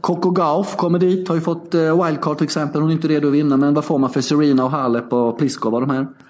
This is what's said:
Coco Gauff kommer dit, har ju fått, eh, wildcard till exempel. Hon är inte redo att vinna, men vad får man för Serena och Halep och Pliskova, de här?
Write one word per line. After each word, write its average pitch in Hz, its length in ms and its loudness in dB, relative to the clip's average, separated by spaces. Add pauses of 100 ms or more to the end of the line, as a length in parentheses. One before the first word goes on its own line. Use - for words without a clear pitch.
Coco 175 300 0
Gauff 180 460 0
kommer 175 220 0
dit, 185 300 0
har 165 60 0
ju 165 60 0
fått, 165 340 -4
eh, 165 300 2
wildcard 151 340 -2
till 151 60 -2
exempel. 147 360 -2
Hon 156 100 2
är 160 40 2
inte 160 140 -2
redo 147 200 0
att 139 60 2
vinna, 147 220 2
men 143 180 4
vad 147 100 0
får 151 140 0
man 131 120 2
för 135 100 0
Serena 143 440 2
och 131 60 0
Halep 123 420 -2
och 117 260 0
Pliskova, 117 420 -2
de 135 100 -2
här? 135 160 -2 (240)